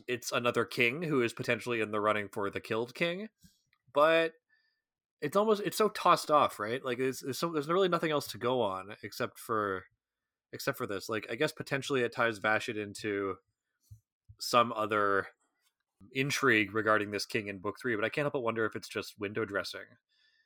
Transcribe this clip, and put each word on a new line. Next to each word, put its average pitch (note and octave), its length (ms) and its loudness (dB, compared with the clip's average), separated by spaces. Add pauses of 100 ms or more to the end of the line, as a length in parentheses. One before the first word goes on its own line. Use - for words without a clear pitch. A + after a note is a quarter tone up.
it's B2 240 -4
another A#2+ 340 2
king C3 380 0
who D3 180 2
is A#2 120 0
potentially A#2+ 480 -2
in G#2 100 -2
the G#2+ 80 0
running G#2 300 0
for G2 200 -4
the F#2+ 120 -6
killed A#2 340 -4
king. F3+ 340 -4 (640)
But E3 400 4 (880)
it's D3 140 -4
almost, G#3 280 4
it's E3 140 -4
so G#3+ 120 4
tossed E3 420 4
off, C3+ 260 6
right? A2+ 260 -4
Like, B2 140 -2
it's, C3 240 -2
it's C3 160 -6
so, E3+ 140 -2
there's D3 160 -2
really F3+ 220 4
nothing E3 220 0
else C#3+ 160 0
to G#2+ 120 -12
go B2 220 2
on F#2+ 420 -2
except A2 340 -6
for, G2+ 480 -2 (640)
except B2+ 280 -6
for A#2+ 80 -4
this. G2 220 -6
Like, A2 200 -4
I A#2 60 -4
guess D3 160 0
potentially C#3 500 -4
it A#2 100 0
ties A#2 280 0
Vashette G#2+ 420 0
into G2+ 540 -4 (1040)
some A#2+ 340 4
other G#2 540 2 (840)
intrigue B2+ 600 4
regarding G#2 380 2
this G2+ 160 -4
king G#2 220 -4
in G2 100 -10
book G2+ 200 -6
three, A#2+ 160 -2
but G#2 80 -2
I A2 60 0
can't D3+ 140 -2
help C#3+ 100 -2
but C#3 80 -4
wonder A2+ 240 0
if G#2 100 -4
it's - 140 -10
just - 300 -8
window G#2+ 260 -4
dressing. G2 400 -6 (600)